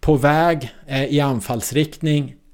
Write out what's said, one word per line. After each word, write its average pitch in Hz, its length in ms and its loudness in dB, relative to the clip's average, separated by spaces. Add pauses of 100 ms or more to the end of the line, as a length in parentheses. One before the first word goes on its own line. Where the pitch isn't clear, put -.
på 151 140 4
väg, 147 540 2 (180)
eh, 135 180 -2
i 143 140 0
anfallsriktning. 139 1160 -2 (180)